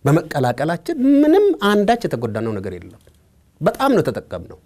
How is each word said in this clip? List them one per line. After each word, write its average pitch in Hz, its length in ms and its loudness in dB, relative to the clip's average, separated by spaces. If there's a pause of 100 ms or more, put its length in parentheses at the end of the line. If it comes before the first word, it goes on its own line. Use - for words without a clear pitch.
በመቀላቀላችን 156 920 0 (160)
ምንም 311 320 4 (180)
አንዳች 208 400 2
የተጎዳነው 110 500 -4
ነገር 95 200 -8
የለም። 90 280 -18 (600)
በጣም 240 300 0
ነው 196 100 2
የተጠቀምነው። - 640 -8